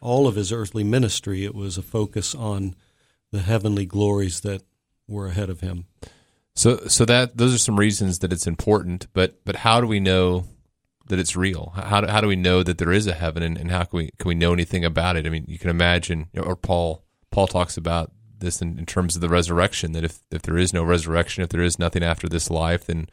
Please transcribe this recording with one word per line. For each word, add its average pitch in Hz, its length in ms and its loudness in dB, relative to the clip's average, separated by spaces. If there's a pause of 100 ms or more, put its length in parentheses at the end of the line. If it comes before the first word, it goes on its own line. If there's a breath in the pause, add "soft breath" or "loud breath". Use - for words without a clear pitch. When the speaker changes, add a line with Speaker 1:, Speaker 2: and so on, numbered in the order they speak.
Speaker 1:
all 127 260 2
of 104 80 0
his 98 160 -2
earthly 110 320 -4
ministry, 104 640 0
it 104 100 -8
was 98 220 -8
a 95 40 -6
focus 107 540 -4
on 101 400 -4 (560)
the 104 80 -2
heavenly 101 460 0
glories 101 560 0
that 98 220 -6 (440)
were 101 200 -8
ahead 92 220 -2
of 85 120 -8
him. 90 240 -6 (680 loud breath)
Speaker 2:
So, - 320 4
so - 180 4
that, 120 320 4
those 123 180 4
are - 40 0
some 107 200 2
reasons 101 400 2
that 90 140 0
it's 87 140 -4
important, 90 680 0
but, 92 320 0
but 101 120 -4
how 117 220 4
do 120 80 0
we 107 140 0
know 92 440 2 (600)
that 92 140 -2
it's 90 180 -2
real? 87 400 -2
H-, 95 80 -8
how 101 160 2
do, 101 60 0
how 104 120 2
do 107 80 2
we 98 80 2
know 90 280 4
that 87 160 -2
there 85 120 0
is 107 160 2
a 87 60 -2
heaven, 82 300 -4
and, 82 140 -2
and 87 140 -6
how 90 140 0
can - 120 -10
we, 80 120 -4 (100)
can - 80 -2
we 87 80 2
know 85 160 4
anything 87 320 0
about 85 320 0
it? 78 100 -4
I 80 40 -4
mean, 80 180 -4
you 78 100 -10
can 90 120 -4
imagine, 85 680 2
or 87 220 -4
Paul, 85 480 -2 (260)
Paul 98 160 4
talks 90 300 -2
about 82 340 -2 (280)
this 90 220 -4
in, 85 160 -4
in 82 80 -8
terms 90 300 -2
of 87 60 -4
the 85 80 0
resurrection, 85 640 2
that 82 100 -4
if, 80 160 -6 (120)
if 82 100 -6
there 85 160 -2
is 90 160 2
no 85 100 0
resurrection, 85 600 0
if 82 60 -4
there 85 140 -2
is 87 160 0
nothing 87 240 0
after 82 240 -2
this 82 220 -2
life, 82 380 -2
then 82 240 -4